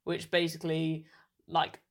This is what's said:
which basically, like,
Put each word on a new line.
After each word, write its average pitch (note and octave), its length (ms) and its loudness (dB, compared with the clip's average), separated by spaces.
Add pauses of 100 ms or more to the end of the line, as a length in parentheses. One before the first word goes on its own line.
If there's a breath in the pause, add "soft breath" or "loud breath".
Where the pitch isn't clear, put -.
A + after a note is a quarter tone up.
which E3+ 260 -4
basically, D#3+ 760 0 (420 loud breath)
like, - 320 0 (120)